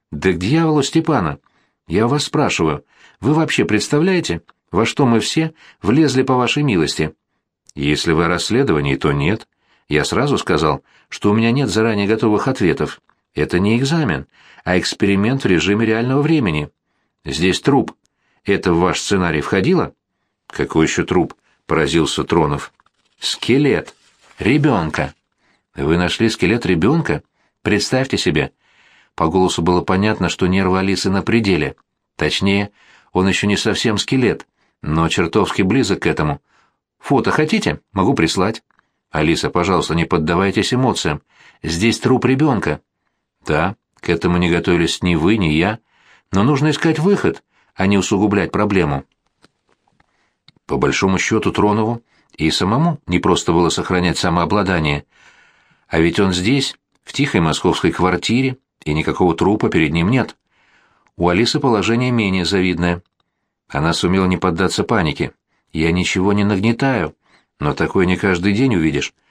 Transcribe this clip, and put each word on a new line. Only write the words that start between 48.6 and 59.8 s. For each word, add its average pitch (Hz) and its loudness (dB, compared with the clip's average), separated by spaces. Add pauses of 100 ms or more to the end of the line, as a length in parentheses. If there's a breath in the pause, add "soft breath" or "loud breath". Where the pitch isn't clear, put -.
По 71 -4
большому 92 0
счёту 95 0
Тронову 107 0 (340)
и 78 0
самому 135 0
непросто 87 2
было 85 4
сохранять 87 0
самообладание. 85 0 (840 soft breath)
А 82 0
ведь 85 2
он 98 2
здесь, 113 -2 (300)
в - -18
тихой 135 -2
московской 80 0
квартире, 110 0 (280)
и 76 -2
никакого 80 0
трупа 104 0
перед 78 0